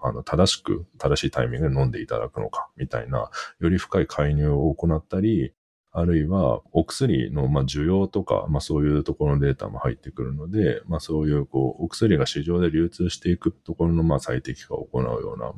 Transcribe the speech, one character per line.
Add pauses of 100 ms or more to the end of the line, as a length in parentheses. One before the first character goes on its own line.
あ
の、
正
し
く、 (120)
正
し
い
タ
イ
ミ
ン
グ
で
飲
ん
で
い
た
だ
く
の
か、
み
た
い
な、 (280)
よ
り
深
い
介
入
を
行
っ
た
り、 (420)
あ
る
い
は (100)
お
薬
の、
ま
あ、
需
要
と
か、
ま
あ、
そ
う
い
う
と
こ
ろ
の
デ
ー
タ
も
入
っ
て
く
る
の
で、
ま
あ、
そ
う
い
う、
こ
う、
お
薬
が
市
場
で
流
通
し
て
い
く
と
こ
ろ
の、
ま
あ、
最
適
化
を
行
う
よ
う
な、